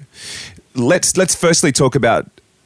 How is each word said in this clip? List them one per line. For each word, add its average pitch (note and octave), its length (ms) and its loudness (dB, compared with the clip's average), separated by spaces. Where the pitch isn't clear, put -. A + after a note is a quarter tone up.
let's, - 420 0
let's F#3 180 0
firstly E3 380 2
talk C3+ 220 0
about A2 360 2